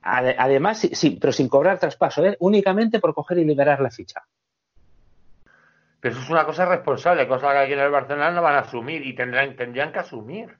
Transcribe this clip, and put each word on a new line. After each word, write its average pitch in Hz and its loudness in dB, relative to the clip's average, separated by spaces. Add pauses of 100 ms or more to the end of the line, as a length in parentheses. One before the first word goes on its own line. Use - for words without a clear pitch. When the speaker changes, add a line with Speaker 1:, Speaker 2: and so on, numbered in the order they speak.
Speaker 1:
ade-, 127 0
además, 139 2
sí, - 0
sí, 143 0
pero 143 2
sin 127 0
cobrar 160 4
traspaso, 151 0
¿eh? 202 2
Únicamente 196 2
por 160 2
coger 175 -4
y 165 4
liberar 143 2
la 123 -2
ficha. - -18 (1800)
Speaker 2:
Pero 117 -4
eso 127 -12
es - -14
una 156 2
cosa 156 -2
responsable, 165 0
cosa 131 0
que 139 2
aquí 139 2
en 139 -4
el 143 2
Barcelona 143 -2
no 175 -2
van 151 2
a 139 2
asumir 131 -8
y 131 -10
tendrán, 123 -4
tendrían 123 -6
que 190 -6
asumir. 165 -14